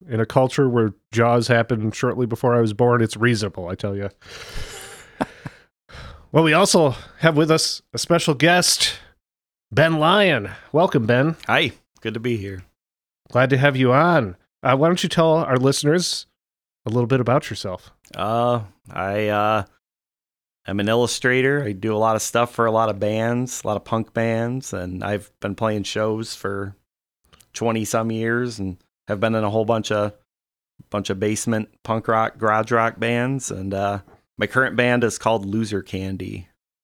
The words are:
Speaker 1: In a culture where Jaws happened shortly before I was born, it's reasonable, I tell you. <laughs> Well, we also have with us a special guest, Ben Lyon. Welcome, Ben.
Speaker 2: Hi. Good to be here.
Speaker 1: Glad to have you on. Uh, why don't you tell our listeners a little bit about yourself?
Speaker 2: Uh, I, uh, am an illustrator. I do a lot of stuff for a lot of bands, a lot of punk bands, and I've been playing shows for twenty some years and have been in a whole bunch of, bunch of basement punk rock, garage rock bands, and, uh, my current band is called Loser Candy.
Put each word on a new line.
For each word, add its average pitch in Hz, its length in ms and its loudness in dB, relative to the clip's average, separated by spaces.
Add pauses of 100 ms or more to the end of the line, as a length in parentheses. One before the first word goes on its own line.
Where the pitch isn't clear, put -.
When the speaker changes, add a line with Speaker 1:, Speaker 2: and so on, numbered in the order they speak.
Speaker 1:
In 113 100 -2
a 117 60 0
culture 131 420 2
where 117 280 2 (180)
Jaws 120 340 2
happened 117 480 0
shortly 123 300 -2
before 120 300 0
I 120 40 4
was 110 140 2
born, 120 280 4
it's 110 140 0
reasonable, 107 540 -2
I 98 60 -6
tell 101 200 -4
you. 98 200 -6
<laughs> - 40 -20 (2250)
Well, 156 100 6
we 156 80 4
also 170 380 4 (300)
have 160 180 4
with 156 120 4
us - 320 0 (120)
a 120 40 -6
special 170 360 2
guest, 170 600 2 (760)
Ben 160 280 2
Lyon. 156 500 2 (240)
Welcome, 147 320 4
Ben. 131 320 2 (100)
Speaker 2:
Hi. 135 240 2 (300)
Good 110 140 -6
to 113 40 -8
be 117 160 -4
here. 98 300 -10 (680)
Speaker 1:
Glad 123 200 2
to 135 60 4
have 135 200 2
you 127 160 4
on. 147 420 2 (260)
Uh, 131 140 2
why 147 140 4
don't 180 120 0
you 180 60 -2
tell 160 280 4
our 147 200 0
listeners 147 680 0 (600)
a - 40 -6
little 120 180 0
bit 127 140 2
about 123 280 0
yourself? 95 420 -10 (220)
Speaker 2:
Uh, 117 500 0 (280)
I, 101 380 -2
uh, 104 340 2 (1040)
am 98 140 -4
an 104 80 -2
illustrator. 127 720 2
I 107 80 -4
do 107 240 -4
a - 20 0
lot 110 200 2
of - 40 -4
stuff 120 320 0
for 117 120 0
a 110 60 2
lot 110 180 2
of 98 100 -4
bands, 113 640 -2
a - 40 -6
lot 104 100 -2
of - 80 -12
punk - 280 -4
bands, 117 600 -4
and 92 320 -8
I've 101 340 -6
been 101 160 -6
playing 107 280 -2
shows 110 520 -4
for 98 400 -8 (800)
twenty 113 320 -2
some 113 260 -2
years 113 480 -2
and 95 160 -6 (320)
have 101 140 -4
been 113 140 2
in 110 100 0
a 101 40 0
whole 110 160 0
bunch 110 240 -2
of, 104 220 0 (800)
bunch 104 200 -6
of 98 100 -4
basement 107 500 -2 (140)
punk 113 260 -4
rock, 110 280 0
garage 110 360 0
rock 113 260 0
bands, 120 520 -2
and, 98 220 -6
uh, 101 260 -2 (380)
my 107 100 -2
current 127 280 0
band 120 300 0
is 107 120 0
called 113 280 -2
Loser 104 360 -4
Candy. 95 680 -8 (340)